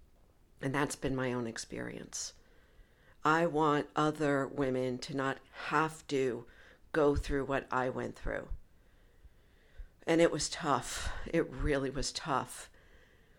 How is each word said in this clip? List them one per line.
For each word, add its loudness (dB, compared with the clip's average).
And -2
that's 0
been -2
my 0
own -2
experience. -10
I 6
want 2
other 2
women 0
to -8
not -2
have 0
to 0
go 6
through 0
what -2
I 2
went -4
through. -4
And 4
it 8
was -2
tough. 0
It 0
really 0
was -4
tough. -4